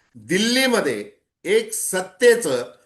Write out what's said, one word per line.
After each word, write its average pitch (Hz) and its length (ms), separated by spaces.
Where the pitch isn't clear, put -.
दिल्लीमध्ये 180 960
एक 220 280
सत्तेचं 185 920